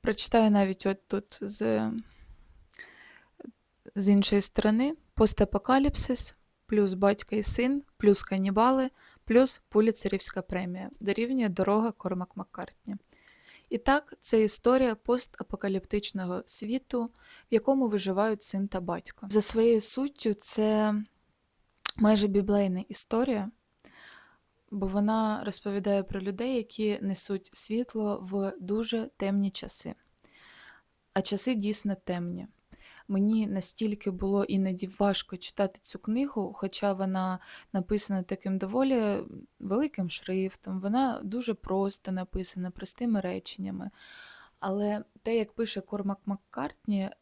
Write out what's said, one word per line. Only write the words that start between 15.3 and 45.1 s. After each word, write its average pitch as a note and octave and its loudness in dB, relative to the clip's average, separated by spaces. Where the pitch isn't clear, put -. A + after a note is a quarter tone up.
світу, A#3 -4
в - 0
якому B3+ 4
виживають G3+ 0
син G3 -2
та F#3 -4
батько. F3 -8
За G#3 6
своєю A3+ 6
суттю C4 2
це G#3+ 0
майже G#3+ 4
біблейна G3 0
історія, A3+ 0
бо G3 -4
вона G#3+ 0
розповідає G3+ -2
про G3 -6
людей, A3 -4
які G#3+ -4
несуть G3 -2
світло G#3+ -4
в G3 -2
дуже A3 -4
темні G3 0
часи. - -8
А G3 0
часи G3+ 2
дійсно G3+ -2
темні. F3 -6
Мені G#3 2
настільки G3+ -4
було G3 0
іноді F#3+ 0
важко G3 0
читати - -4
цю - -6
книгу, A3 -2
хоча G3 -2
вона F#3 -2
написана G3 0
таким F#3+ -6
доволі A3 0
великим G3+ -2
шрифтом, F#3+ -6
вона A#3 0
дуже A3+ -6
просто G3 -4
написана, F#3 -6
простими G#3+ -2
реченнями. F#3+ -8
Але G#3 -2